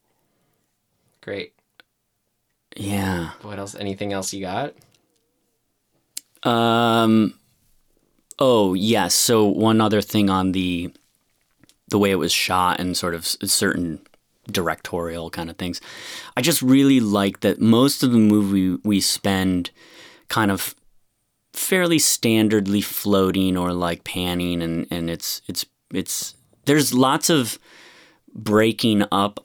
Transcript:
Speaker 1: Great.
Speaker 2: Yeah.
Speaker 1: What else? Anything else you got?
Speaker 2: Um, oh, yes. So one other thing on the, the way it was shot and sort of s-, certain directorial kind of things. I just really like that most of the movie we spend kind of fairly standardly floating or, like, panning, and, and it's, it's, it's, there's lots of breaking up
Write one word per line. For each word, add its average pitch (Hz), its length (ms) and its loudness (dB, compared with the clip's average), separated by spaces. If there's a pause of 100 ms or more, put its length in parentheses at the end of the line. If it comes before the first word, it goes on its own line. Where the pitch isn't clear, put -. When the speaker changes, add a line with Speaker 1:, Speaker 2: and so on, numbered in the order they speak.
(1200)
Speaker 1:
Great. 101 320 -12 (1200)
Speaker 2:
Yeah. 95 560 -6 (100)
Speaker 1:
What 104 180 -14
else? 101 160 -12
Anything 101 380 -8
else 95 200 -8
you 98 80 -12
got? 104 320 -8 (1800)
Speaker 2:
Um, 117 840 2 (1040)
oh, 113 340 4
yes. 95 400 0
So 110 320 2
one 110 360 2
other 107 200 2
thing 101 280 0
on 95 240 0
the, 90 380 -4 (960)
the 104 100 2
way 98 120 4
it 95 40 2
was 85 160 0
shot 92 480 0
and 90 160 -4
sort 85 200 -4
of 82 60 -8
s-, - 160 -6 (140)
certain 87 480 -2 (500)
directorial 85 800 -6
kind 82 200 -10
of - 80 -16
things. 90 240 -8 (560)
I 127 40 0
just 147 200 0
really 135 380 6
like 101 420 0
that 101 200 0
most 117 420 4
of 127 80 2
the 120 80 4
movie 98 640 4
we 104 180 2
spend 95 680 -2 (580)
kind 104 220 0
of - 240 -6 (800)
fairly 175 460 0
standardly 107 840 2
floating 95 760 0
or, 90 160 -2
like, 85 300 -4
panning, 87 580 -4
and, 82 280 -6
and 85 200 -6
it's, - 380 -8
it's, - 180 -8 (280)
it's, - 420 -8 (300)
there's 143 280 2
lots 131 360 2
of 135 300 0 (760)
breaking 110 800 2
up 101 340 -2